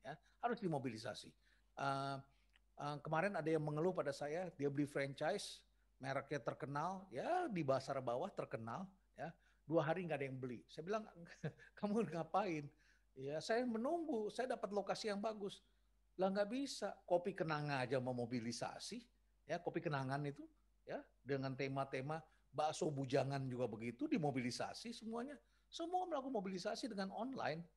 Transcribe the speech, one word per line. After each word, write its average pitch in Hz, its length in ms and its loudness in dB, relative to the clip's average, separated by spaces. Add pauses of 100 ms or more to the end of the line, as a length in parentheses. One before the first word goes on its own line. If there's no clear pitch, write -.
Ya, 151 160 -8 (240)
harus 240 160 4
dimobilisasi. 123 720 0 (500)
Eh, 139 380 0 (600)
eh, 147 240 -2
kemarin 170 340 2
ada 160 80 0
yang 160 160 4
mengeluh 151 320 2
pada 151 220 2
saya, 165 420 -2
dia 139 160 2
beli 139 160 4
franchise, 143 720 0 (380)
mereknya 135 400 -2
terkenal, 151 720 -2
ya 294 400 0
di 180 100 0
pasar 135 380 2
bawah 127 320 -2
terkenal, 120 560 -4 (320)
ya. 147 100 -4 (380)
Dua 151 160 6
hari 165 240 2
nggak 156 100 0
ada 135 140 -2
yang 131 80 -6
beli. 123 320 -6
Saya 160 160 -10
bilang, 214 180 0
<laughs> - 480 -10 (240)
"Kamu 208 320 2
ngapain?" 165 560 0 (540)
"Ya, 143 240 -4
saya 240 240 2
menunggu, 240 640 0
saya 254 240 0
dapat 208 160 -6
lokasi 202 400 0
yang 196 80 0
bagus." 208 400 -4 (560)
Lah 185 160 4
nggak 202 160 4
bisa, 247 560 -2
kopi 175 320 4
kenanga 147 480 2
aja 127 160 4
mau 127 160 0
mobilisasi, 120 880 -2 (400)
ya 165 160 -2
kopi 165 240 -2
kenangan 139 400 2
itu, 147 240 -4 (400)
ya 247 160 -6 (160)
dengan 135 360 0
tema-tema 135 680 -2 (240)
bakso 156 400 2
bujangan 135 640 2
juga 123 160 2
begitu 117 400 -2
dimobilisasi 131 880 0
semuanya. 233 400 -6 (320)
Semua 359 400 -2
melakukan 277 240 -2
mobilisasi 202 640 -2
dengan 196 160 -2
online 180 480 -2 (180)